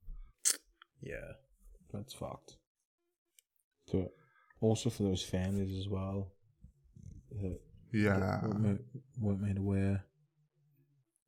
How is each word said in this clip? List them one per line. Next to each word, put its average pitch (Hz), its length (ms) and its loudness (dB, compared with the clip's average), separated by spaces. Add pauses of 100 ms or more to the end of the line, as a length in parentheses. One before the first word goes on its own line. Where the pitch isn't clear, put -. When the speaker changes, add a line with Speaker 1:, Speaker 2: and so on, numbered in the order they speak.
(1040)
Speaker 1:
yeah, - 300 -10 (600)
that's 104 220 -10
fucked. - 420 -12 (1300)
So, 95 260 0 (480)
also 110 300 4
for - 120 -2
those 92 220 2
families 95 540 -2
as 98 100 -4
well 98 440 -4 (1000)
that, 101 280 -4 (320)
Speaker 2:
Yeah. 104 260 6
Speaker 1:
that 98 300 2
weren't, 101 360 2 (360)
weren't 101 220 2
made 98 160 2
aware. 98 460 2 (1200)